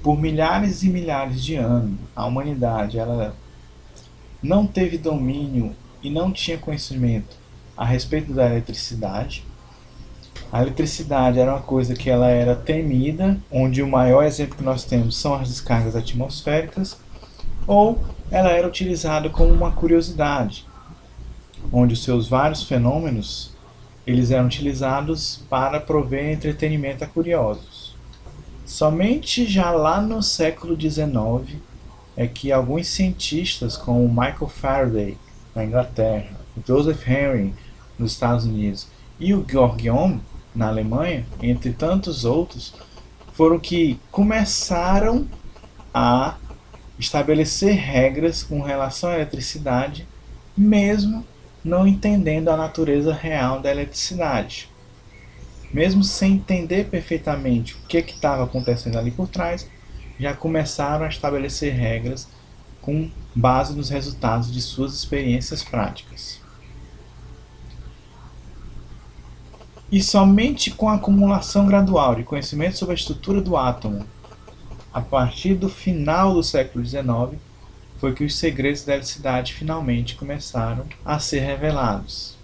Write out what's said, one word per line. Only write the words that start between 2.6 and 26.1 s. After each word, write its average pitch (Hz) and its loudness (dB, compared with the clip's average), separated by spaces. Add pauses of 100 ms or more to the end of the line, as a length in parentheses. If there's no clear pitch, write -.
ela 113 -4 (1040)
não 196 4
teve 180 0
domínio 135 -2 (260)
e 139 -8
não 170 -2
tinha 170 -4
conhecimento 127 -2 (400)
a 117 -4
respeito 127 0
da 131 4
eletricidade. 110 -4 (1040)
A 117 0
eletricidade 135 0
era 127 4
uma 135 -4
coisa 127 0
que 131 -4
ela 123 6
era 120 4
temida, 156 0 (140)
onde 131 2
o 139 0
maior 131 6
exemplo 147 0
que 131 -8
nós 131 -2
temos 117 0
são 143 0
as 131 -4
descargas 117 -2
atmosféricas, 151 -2 (680)
ou 208 6 (280)
ela 185 4
era 175 4
utilizada 156 -2
como - 8
uma 170 6
curiosidade, 151 2 (1080)
onde 123 4
os 113 -2
seus 120 0
vários 151 2
fenômenos, 127 -2 (520)
eles 123 2
eram 127 4
utilizados 143 -2
para 135 0
prover 147 -2